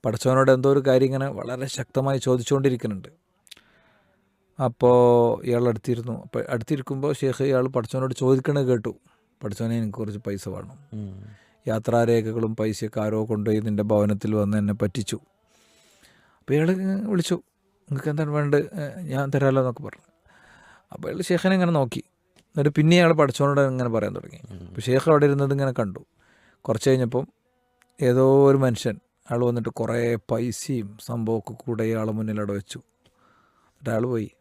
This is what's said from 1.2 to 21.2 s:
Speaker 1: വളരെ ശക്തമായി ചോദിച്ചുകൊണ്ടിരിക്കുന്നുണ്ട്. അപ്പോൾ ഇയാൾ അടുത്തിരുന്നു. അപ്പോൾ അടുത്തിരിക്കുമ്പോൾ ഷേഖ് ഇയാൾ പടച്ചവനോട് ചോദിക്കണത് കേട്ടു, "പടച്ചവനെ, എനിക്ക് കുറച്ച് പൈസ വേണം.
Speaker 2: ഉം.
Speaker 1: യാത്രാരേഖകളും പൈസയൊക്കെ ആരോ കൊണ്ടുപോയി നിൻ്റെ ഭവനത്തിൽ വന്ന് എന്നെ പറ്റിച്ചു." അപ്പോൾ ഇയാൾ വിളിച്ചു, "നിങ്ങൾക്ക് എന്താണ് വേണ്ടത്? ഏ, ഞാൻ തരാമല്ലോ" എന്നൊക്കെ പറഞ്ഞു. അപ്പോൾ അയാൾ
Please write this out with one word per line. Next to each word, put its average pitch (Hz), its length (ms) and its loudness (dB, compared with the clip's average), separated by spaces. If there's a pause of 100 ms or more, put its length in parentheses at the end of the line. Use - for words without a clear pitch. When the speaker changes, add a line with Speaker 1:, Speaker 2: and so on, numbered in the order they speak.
Speaker 1:
വളരെ 127 400 -8
ശക്തമായി 135 500 -4
ചോദിച്ചുകൊണ്ടിരിക്കുന്നുണ്ട്. 123 1080 -2 (1400)
അപ്പോൾ 120 800 4
ഇയാൾ 120 220 0
അടുത്തിരുന്നു. 117 540 -4
അപ്പോൾ 120 280 -8
അടുത്തിരിക്കുമ്പോൾ 135 640 -4
ഷേഖ് 135 300 -2
ഇയാൾ 131 240 2
പടച്ചവനോട് 131 480 -4
ചോദിക്കണത് 135 520 2
കേട്ടു, 120 280 0 (480)
"പടച്ചവനെ, 113 340 -4
എനിക്ക് 107 160 -4
കുറച്ച് 107 260 -8
പൈസ 101 300 -8
വേണം. 98 300 -14 (140)
Speaker 2:
ഉം. 98 300 -12 (440)
Speaker 1:
യാത്രാരേഖകളും 113 880 0
പൈസയൊക്കെ 110 460 -4
ആരോ 107 240 -2
കൊണ്ടുപോയി 107 340 0
നിൻ്റെ 107 240 -2
ഭവനത്തിൽ 104 520 2
വന്ന് 104 220 0
എന്നെ 104 160 0
പറ്റിച്ചു." 107 460 -4 (1200)
അപ്പോൾ - 140 -4
ഇയാൾ 156 180 2 (380)
വിളിച്ചു, 175 260 0
"നിങ്ങൾക്ക് - 760 -10
എന്താണ് 151 200 -2
വേണ്ടത്? 147 300 2
ഏ, 151 420 -8
ഞാൻ 139 340 -4
തരാമല്ലോ" 135 260 4
എന്നൊക്കെ 127 220 -4
പറഞ്ഞു. - 240 -16 (840)
അപ്പോൾ - 140 -12
അയാൾ 185 140 -8